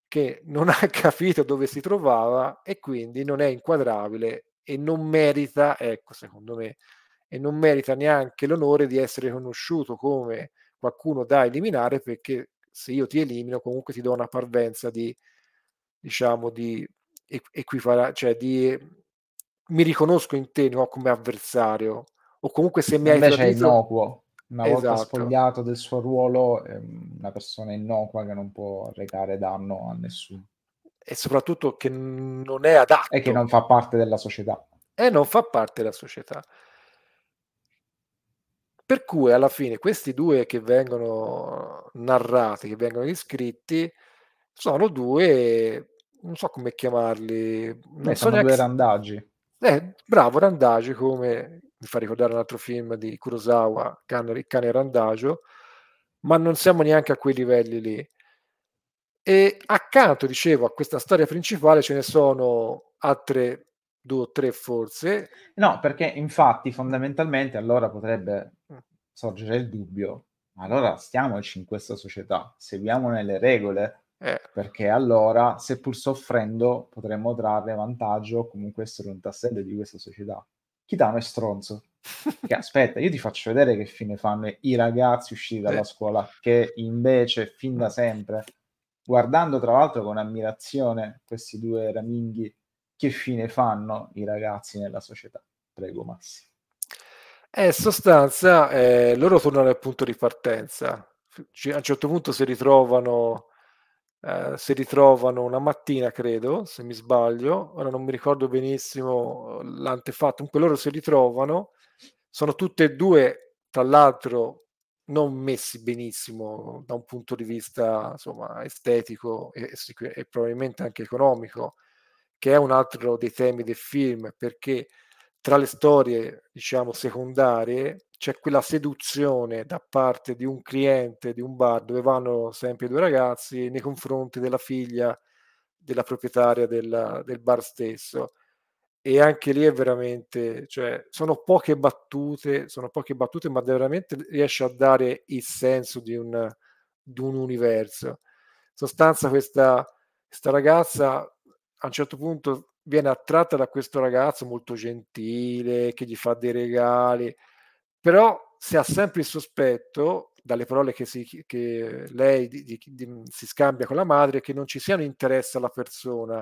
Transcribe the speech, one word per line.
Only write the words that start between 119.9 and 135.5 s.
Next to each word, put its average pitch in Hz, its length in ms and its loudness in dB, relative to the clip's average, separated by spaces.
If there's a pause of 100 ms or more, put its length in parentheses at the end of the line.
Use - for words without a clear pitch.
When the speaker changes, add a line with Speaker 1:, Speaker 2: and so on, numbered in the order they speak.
Speaker 1:
e 131 120 -14
probabilmente 120 560 -6
anche 117 200 -10
economico, 123 720 -2 (640)
che 135 140 2
è 147 40 8
un 143 140 4
altro 120 460 0
dei 117 160 -6
temi 123 320 0
del 113 100 -6
film, 123 640 -4
perché 123 520 -8 (520)
tra 135 160 4
le 143 100 2
storie, 123 760 2 (100)
diciamo, 123 400 -4
secondarie 127 1160 -2 (100)
c'è - 220 -8
quella 143 220 0
seduzione 135 1040 -4
da 175 160 -12
parte 127 540 -2
di 117 100 -8
un 131 180 -8
cliente 131 680 0
di 120 80 -12
un 127 160 -12
bar 117 280 2
dove 120 180 -4
vanno 123 500 0
sempre 123 340 -8
i - 40 -10
due 135 100 -2
ragazzi 127 680 0
nei 131 100 -8
confronti 131 600 -8
della 127 180 -2
figlia 120 600 -4 (580)